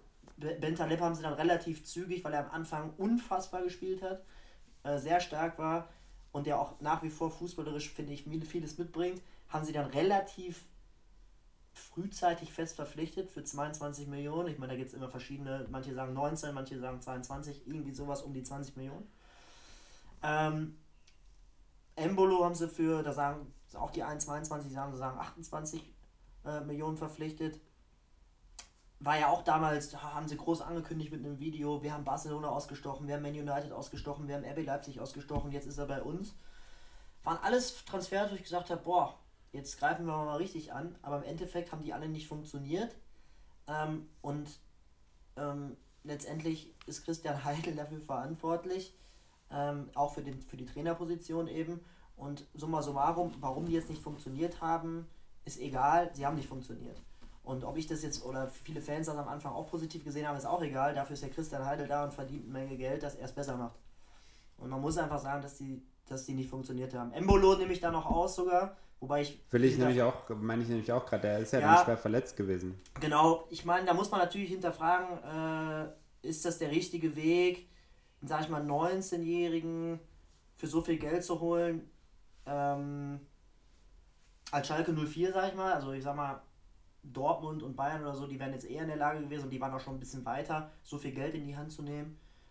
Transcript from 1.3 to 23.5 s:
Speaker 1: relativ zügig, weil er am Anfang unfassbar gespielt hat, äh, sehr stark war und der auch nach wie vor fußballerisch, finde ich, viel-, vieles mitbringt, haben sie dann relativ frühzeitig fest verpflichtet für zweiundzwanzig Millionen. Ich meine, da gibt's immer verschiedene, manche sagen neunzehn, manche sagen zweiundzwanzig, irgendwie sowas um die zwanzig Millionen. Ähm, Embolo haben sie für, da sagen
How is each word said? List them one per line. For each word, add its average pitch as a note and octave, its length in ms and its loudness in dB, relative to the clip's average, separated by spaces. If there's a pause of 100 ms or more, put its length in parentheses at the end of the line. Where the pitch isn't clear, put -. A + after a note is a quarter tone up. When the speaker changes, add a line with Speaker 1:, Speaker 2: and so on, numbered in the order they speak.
Speaker 1:
relativ E3 500 2
zügig, F3 400 -4
weil D3 100 -2
er C#3+ 120 0
am - 40 -12
Anfang D#3+ 480 -4
unfassbar F#3+ 640 2
gespielt F#3 400 -2
hat, F#3+ 200 -4 (600)
äh, C#3+ 160 0
sehr E3 220 4
stark E3 380 -2
war D#3+ 300 0 (440)
und D3 140 -2
der C#3+ 140 4
auch - 200 -4
nach D#3 220 2
wie D#3+ 80 -2
vor D#3+ 200 -2
fußballerisch, D3+ 600 -6
finde C#3+ 220 -6
ich, C#3+ 120 -8
viel-, D#3+ 200 -4
vieles D#3 340 -4
mitbringt, F3 420 -2 (280)
haben D#3 160 -2
sie D3+ 80 -2
dann C#3+ 140 0
relativ F3+ 800 2 (1160)
frühzeitig E3+ 720 0
fest D#3+ 240 -4
verpflichtet D#3+ 540 -6
für - 120 -10
zweiundzwanzig D3 680 -4
Millionen. D3 400 -2
Ich C#3 100 -6
meine, C3 140 -6
da B2 60 -4
gibt's B2+ 160 -6
immer C3 140 -8
verschiedene, C3+ 600 -6
manche C3 240 -6
sagen C3 200 -4
neunzehn, D3 400 -2
manche C3+ 240 -6
sagen B2+ 220 -6
zweiundzwanzig, C3+ 640 -8
irgendwie C#3 260 -6
sowas C#3 300 -6
um C#3 100 -8
die B2+ 100 -6
zwanzig C#3 340 -8
Millionen. C#3 300 -10 (1160)
Ähm, D#3 540 2 (1200)
Embolo F#3 480 6
haben E3+ 100 4
sie E3 140 0
für, D#3+ 340 2
da C#3+ 100 -2
sagen C#3+ 400 -2 (220)